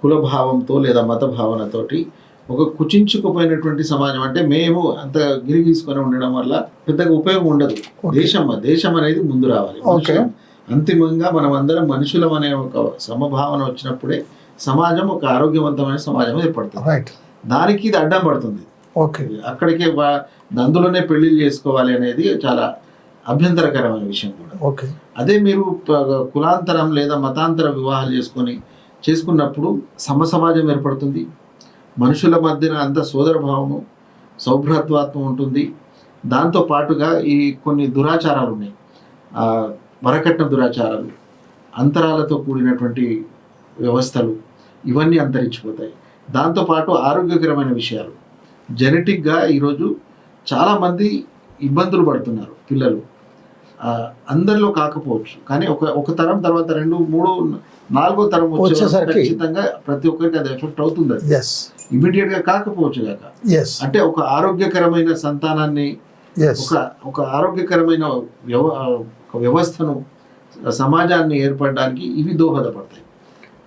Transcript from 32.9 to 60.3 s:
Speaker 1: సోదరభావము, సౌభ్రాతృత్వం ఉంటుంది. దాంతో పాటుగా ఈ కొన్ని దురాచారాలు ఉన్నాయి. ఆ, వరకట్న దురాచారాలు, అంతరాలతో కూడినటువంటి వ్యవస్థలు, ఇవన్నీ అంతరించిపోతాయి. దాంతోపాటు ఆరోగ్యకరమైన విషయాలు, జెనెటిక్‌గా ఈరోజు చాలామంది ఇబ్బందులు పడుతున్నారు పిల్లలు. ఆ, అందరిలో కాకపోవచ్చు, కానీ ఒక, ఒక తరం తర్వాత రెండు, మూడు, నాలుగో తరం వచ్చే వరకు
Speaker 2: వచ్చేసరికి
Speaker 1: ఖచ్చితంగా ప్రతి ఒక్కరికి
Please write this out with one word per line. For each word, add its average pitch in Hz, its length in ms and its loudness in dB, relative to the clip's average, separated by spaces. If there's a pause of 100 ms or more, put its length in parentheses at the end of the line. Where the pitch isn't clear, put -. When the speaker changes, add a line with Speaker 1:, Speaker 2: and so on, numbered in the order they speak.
Speaker 1:
సోదరభావము, 139 800 0 (580)
సౌభ్రాతృత్వం 143 840 0
ఉంటుంది. 135 480 -2 (520)
దాంతో 170 440 2
పాటుగా 147 500 0
ఈ 143 320 2
కొన్ని 143 340 -2
దురాచారాలు 139 640 0
ఉన్నాయి. 104 200 -8 (640)
ఆ, 113 320 0 (360)
వరకట్న 156 400 0
దురాచారాలు, 123 640 -2 (680)
అంతరాలతో 151 580 0
కూడినటువంటి 123 880 -2 (540)
వ్యవస్థలు, 120 560 -2 (500)
ఇవన్నీ 156 320 2
అంతరించిపోతాయి. 117 720 -4 (400)
దాంతోపాటు 160 600 0
ఆరోగ్యకరమైన 147 840 2
విషయాలు, 113 380 -6 (640)
జెనెటిక్‌గా 160 720 2
ఈరోజు 147 500 0 (580)
చాలామంది 185 720 0 (380)
ఇబ్బందులు 170 420 2
పడుతున్నారు 120 480 -2 (180)
పిల్లలు. 139 300 0 (800)
ఆ, 117 240 -4 (240)
అందరిలో 196 420 2
కాకపోవచ్చు, 143 760 -4
కానీ 143 180 0
ఒక, 147 180 -2
ఒక 151 340 -2
తరం 175 220 2
తర్వాత 170 300 0
రెండు, 160 260 0
మూడు, 170 580 0 (380)
నాలుగో 202 360 2
తరం 170 140 2
వచ్చే 165 100 0
వరకు 170 120 2
Speaker 2:
వచ్చేసరికి 160 640 2
Speaker 1:
ఖచ్చితంగా 160 340 -2 (240)
ప్రతి 143 220 0
ఒక్కరికి 160 300 0